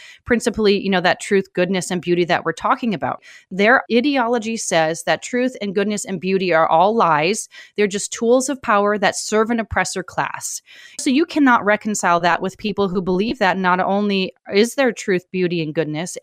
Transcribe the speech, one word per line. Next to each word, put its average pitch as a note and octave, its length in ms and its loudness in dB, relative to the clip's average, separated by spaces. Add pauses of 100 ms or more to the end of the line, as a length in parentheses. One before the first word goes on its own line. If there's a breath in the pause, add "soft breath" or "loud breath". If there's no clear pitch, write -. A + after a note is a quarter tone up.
(240 loud breath)
principally, G#3+ 560 2
you G3 100 -4
know, F#3 120 2
that F3 180 2
truth, F#3+ 340 -2
goodness, F3+ 380 -2
and F#3 100 -4
beauty F3 240 0
that E3 200 0
we're D#3+ 80 -2
talking A#3 400 -2
about. C3 280 -6 (300 loud breath)
Their G3+ 400 4
ideology A#3+ 640 0
says E3 480 0
that D#3+ 180 0
truth B3+ 400 -2
and G3+ 140 -6
goodness G3+ 300 -2
and F#3+ 140 -6
beauty F#3 340 0
are D#3+ 140 4
all F#3+ 280 4
lies. F3 540 0 (260 loud breath)
They're G#3 120 2
just G3 260 -6
tools B3 340 2
of C#4 140 -6
power G#3 360 2
that F#3 200 0
serve G#3+ 340 0
an A#3 80 -2
oppressor F#3 420 -4
class. - 600 -8 (360 loud breath)
So - 120 -4
you C#4 160 2
cannot C4 400 2
reconcile G3+ 560 0
that E3+ 200 2
with F#3 160 -6
people G3+ 300 -2
who F#3 140 -4
believe F#3 380 -2
that F#3 180 0
not F3+ 240 2
only G3 520 0 (180)
is G#3+ 240 2
there C4 180 2
truth, - 360 -4
beauty, F3 320 -2
and D3+ 140 -6
goodness, D#3 480 -4